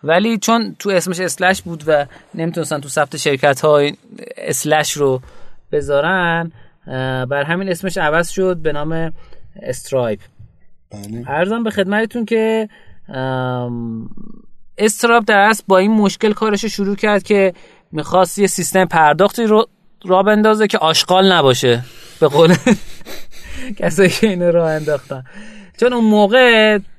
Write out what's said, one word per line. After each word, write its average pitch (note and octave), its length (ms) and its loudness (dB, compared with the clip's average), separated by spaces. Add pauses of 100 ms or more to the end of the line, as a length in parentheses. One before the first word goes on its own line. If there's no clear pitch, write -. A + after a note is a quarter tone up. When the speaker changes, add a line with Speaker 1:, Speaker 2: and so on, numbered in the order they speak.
Speaker 1:
ولی G3 340 0
چون A3 420 -2
تو G3+ 100 -6
اسمش F3+ 300 -2
اسلش F#3 420 -2
بود E3 260 -12
و D3 180 2 (300)
نمیتونستن E3 440 -6
تو C#3 100 -16
ثبت D3 280 -2
شرکت‌ها D3 600 2
این C#3+ 200 0 (400)
اسلش D3+ 540 -2
رو C3+ 300 0 (500)
بذارن، E3 800 0 (360)
اه، C3 380 -4
بر C#3+ 180 -4
همین F3+ 260 -4
اسمش F3+ 280 -6
عوض E3 320 0
شد F#3 280 -2
به D#3 140 -2
نام D#3+ 420 -4 (480)
استرایپ. B2 580 -4 (720)
Speaker 2:
بله. G#2 360 -12
Speaker 1:
عرضم F#3+ 360 -2
به A3 60 -2
خدمتتون G#3 560 -2
که، A3 440 0 (400)
ام، B2 1000 -6 (680)
استرایپ A#3 500 2
در G#3+ 120 4
اصل G#3 280 2
با F#3+ 100 4
این G3 140 4
مشکل G#3+ 420 2
کارش G#3+ 320 -2
شروع G3+ 300 -4
کرد G3+ 280 0
که G3 300 2 (380)
می‌خواست F3 460 0
یه G3+ 100 2
سیستم F#3 380 0
پرداختی D#3+ 580 2
رو G#3+ 240 4 (380)
راه F#3 180 4
بندازه G#3+ 440 4
که G#3+ 100 -2
آشغال F3+ 540 4
نباشه، B2+ 520 2 (360)
به D#3+ 80 4
قول D#3+ 320 6
<laughs> - 40 -12 (1120)
کسایی F3 320 2
که - 180 0
اینو F3 240 0
راه E3 200 2
انداختن. D3 520 -6 (560)
چون B3 140 2
اون A#3 120 0
موقع G#3+ 720 6 (220)